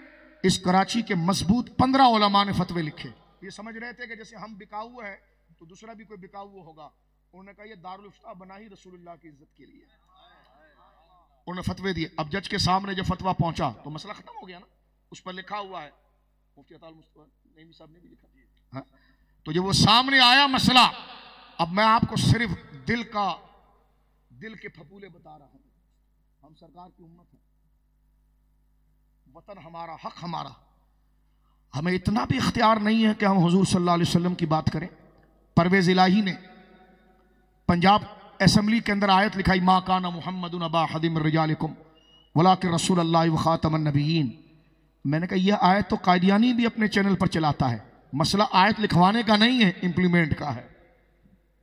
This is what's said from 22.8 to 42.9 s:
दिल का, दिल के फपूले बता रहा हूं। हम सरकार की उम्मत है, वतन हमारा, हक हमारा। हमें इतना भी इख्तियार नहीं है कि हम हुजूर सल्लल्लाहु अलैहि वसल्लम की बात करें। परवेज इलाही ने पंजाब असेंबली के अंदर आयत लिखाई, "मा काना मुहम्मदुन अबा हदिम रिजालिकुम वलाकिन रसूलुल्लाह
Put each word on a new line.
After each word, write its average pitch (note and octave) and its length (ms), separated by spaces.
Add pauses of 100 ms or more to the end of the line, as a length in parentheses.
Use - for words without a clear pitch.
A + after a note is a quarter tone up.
दिल A#3 160
का, G3 500 (800)
दिल G3 220
के G3+ 140
फपूले F#3+ 400
बता D#3+ 280
रहा C#3+ 120
हूं। C3 120 (840)
हम D#3 100
सरकार F3+ 340
की F3+ 160
उम्मत E3+ 300
है, - 60 (2000)
वतन F#3+ 220
हमारा, E3 460
हक A3+ 160
हमारा। D3+ 460 (1080)
हमें E3+ 180
इतना G#3 320
भी C#4 120
इख्तियार A3+ 440
नहीं A3 260
है G#3+ 80
कि G#3+ 100
हम G3 120
हुजूर F3 300
सल्लल्लाहु F3 320
अलैहि E3+ 120
वसल्लम F3 240
की F3 120
बात D#3 220
करें। F3 200 (680)
परवेज F3+ 320
इलाही F#3 340
ने F#3 100 (1400)
पंजाब F#3 440 (300)
असेंबली G#3+ 380
के G#3 120
अंदर G3+ 180
आयत G3 260
लिखाई, F#3+ 240
"मा F#3 200
काना F#3 300
मुहम्मदुन F3 520
अबा D#3+ 300
हदिम D#3+ 260
रिजालिकुम D#3 580 (600)
वलाकिन F3+ 380
रसूलुल्लाह E3 500